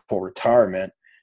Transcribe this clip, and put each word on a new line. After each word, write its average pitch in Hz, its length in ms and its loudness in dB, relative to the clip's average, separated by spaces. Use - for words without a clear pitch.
for 98 140 -4
retirement, 95 680 0